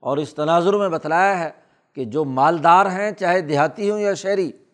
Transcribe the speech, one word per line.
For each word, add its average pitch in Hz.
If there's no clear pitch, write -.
اور 135
اس 147
تناظر 170
میں 202
بتلایا 175
ہے 165
کہ 135
جو 131
مالدار 160
ہیں، 196
چاہے 185
دیہاتی 156
ہوں 208
یا 202
شہری 190